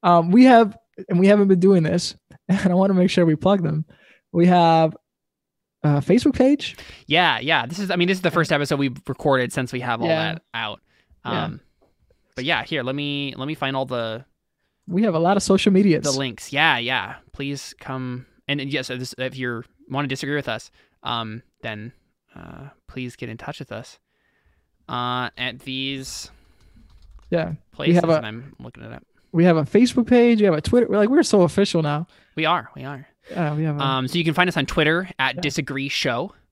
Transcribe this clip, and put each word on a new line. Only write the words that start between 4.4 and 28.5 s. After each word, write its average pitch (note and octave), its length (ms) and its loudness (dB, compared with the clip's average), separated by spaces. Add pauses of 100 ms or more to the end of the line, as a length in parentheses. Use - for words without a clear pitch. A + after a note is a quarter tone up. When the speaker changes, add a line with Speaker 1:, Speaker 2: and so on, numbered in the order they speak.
Speaker 1:
have E3 480 4 (880)
a C#3+ 180 2
Facebook B3 340 2
page. C#4 420 0 (300)
Speaker 2:
Yeah, D3+ 320 2
yeah. C#3 260 0
This E3+ 140 -10
is, G3+ 120 -4
I F3+ 60 -2
mean, F3 100 2
this F#3+ 120 0
is - 20 -12
the F3+ 100 0
first E3 220 0
episode C#3+ 260 -2
we've C3 180 -2 (100)
recorded C3 440 0
since B2+ 220 -6
we B2 80 -6
have A#2 200 -4
all C#3+ 60 -2
Speaker 1:
Yeah. D#3+ 280 -2
Speaker 2:
that - 80 -18 (100)
out. A2+ 260 -8 (460)
Speaker 1:
Yeah. A#2 200 -4
Speaker 2:
Um, E3 140 -10 (760)
but B2+ 100 -8
yeah, C#3 180 -2
here, C#3+ 200 -6
let C3 120 -4
me, C#3+ 420 -6
let C3 100 -8
me D#3 80 -8
find C3+ 220 -6
all C3+ 80 -4
the A#2+ 400 -8 (640)
Speaker 1:
We F3+ 160 -2
have G3 120 0
a D#3 40 0
lot F3+ 180 2
of F#3+ 60 -2
social G3 280 4
medias. F#3 320 4
Speaker 2:
the C#3+ 80 0
links. C3 400 -6
Yeah, D3 260 2
yeah. A#2+ 380 -4 (160)
Please C#3 480 -10
come. B2+ 460 -10 (220)
And, C#3+ 140 -4
and C3+ 100 -8
yes, C3 180 -4
if B2+ 100 -8
this, B2+ 180 -10
if B2+ 200 -8
you're, B2 280 -6 (240)
wanna C#3 180 -4
disagree C3+ 280 -6
with C#3 140 -6
us, A2 200 -10 (340)
um, A2+ 400 -8 (180)
then, A2 320 -12 (420)
uh, G1+ 340 -20 (180)
please B2 280 -12
get A#2+ 140 -14
in A2+ 80 -16
touch - 220 -16
with C3 120 -16
us, A2 280 -18 (880)
uh, B2 480 -6
at B2 220 -8
these C3+ 680 -10 (1000)
Speaker 1:
Yeah. E3+ 240 -4 (180)
Speaker 2:
places. E3 220 0
Speaker 1:
We - 20 6
have E3+ 140 2
a, D#3+ 80 2
Speaker 2:
And C#3 80 -4
I'm A#2 340 -14